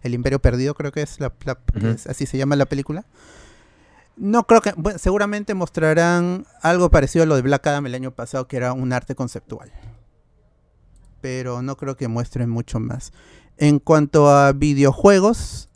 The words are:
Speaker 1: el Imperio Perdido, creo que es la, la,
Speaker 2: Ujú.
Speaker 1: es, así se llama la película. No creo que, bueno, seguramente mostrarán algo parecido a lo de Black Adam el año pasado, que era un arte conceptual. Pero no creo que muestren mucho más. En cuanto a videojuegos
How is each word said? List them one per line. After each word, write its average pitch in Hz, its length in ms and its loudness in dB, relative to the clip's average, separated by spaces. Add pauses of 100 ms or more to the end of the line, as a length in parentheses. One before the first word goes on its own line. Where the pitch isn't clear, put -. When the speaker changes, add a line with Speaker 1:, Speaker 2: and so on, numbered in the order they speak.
Speaker 1:
el 123 120 -6
Imperio 131 240 -2
Perdido, 131 340 0
creo 143 200 -10
que 147 100 -6
es - 180 -10
la, 131 100 -6 (140)
la, 127 140 -8 (180)
Speaker 2:
Ujú. 107 120 -2
Speaker 1:
es, 113 180 -6
así 135 180 -8
se 135 140 -6
llama 139 180 0
la 139 80 2
película. 147 400 -8 (1120)
No 214 300 0
creo 226 140 6
que, 208 160 -4
bueno, 180 220 -6
seguramente 202 560 -2
mostrarán 175 920 0 (160)
algo 175 260 2
parecido 165 360 4
a - 20 2
lo 156 80 2
de 127 80 0
Black 139 240 0
Adam 143 200 -2
el 123 100 -8
año 131 160 -10
pasado, 127 340 -10
que 135 100 -10
era 123 160 -4
un 127 200 -4
arte 127 240 -6
conceptual. - 560 -12 (1500)
Pero 127 420 -8
no 135 140 -8
creo 135 200 -8
que 131 100 -6
muestren 120 420 -4
mucho 117 300 -6
más. 117 340 -8 (440)
En 147 240 4
cuanto 147 500 4
a 139 220 6
videojuegos 143 1200 2